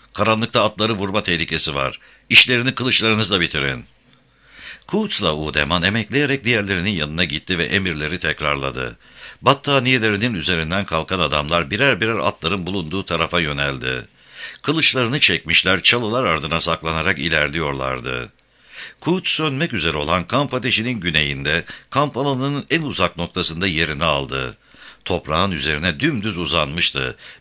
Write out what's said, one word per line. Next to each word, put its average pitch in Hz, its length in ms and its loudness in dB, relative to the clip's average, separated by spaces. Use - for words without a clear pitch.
"Karanlıkta 110 500 2
atları 110 280 0
vurma 98 300 -2
tehlikesi 78 520 0
var. 67 260 -2
İşlerini 127 440 4
kılıçlarınızla 110 680 2
bitirin." 69 440 -2
Kuts'la 101 500 0
Udeman 78 460 0
emekleyerek 117 640 0
diğerlerinin 101 460 0
yanına 80 340 -2
gitti 78 340 -2
ve 82 60 0
emirleri 82 540 -2
tekrarladı. 69 760 -2
Battaniyelerinin 123 920 2
üzerinden 85 500 0
kalkan 82 340 -2
adamlar 76 520 2
birer 123 300 2
birer 113 160 0
atların 85 500 -2
bulunduğu 92 380 -4
tarafa 82 360 0
yöneldi. 69 680 -2
Kılıçlarını 139 580 2
çekmişler, 87 600 2
çalılar 120 420 2
ardına 80 360 0
saklanarak 80 580 0
ilerliyorlardı. 67 1120 -2
Kuts 180 300 0
sönmek 143 420 -2
üzere 78 260 0
olan 85 280 0
kamp 127 280 -2
ateşinin 117 460 -2
güneyinde, 76 640 0
kamp 143 260 0
alanının 139 540 -2
en 165 120 0
uzak 90 340 -2
noktasında 85 500 -4
yerini 78 380 0
aldı. 67 520 -2
Toprağın 87 460 0
üzerine 76 500 -2
dümdüz 110 380 -2
uzanmıştı. 76 800 -2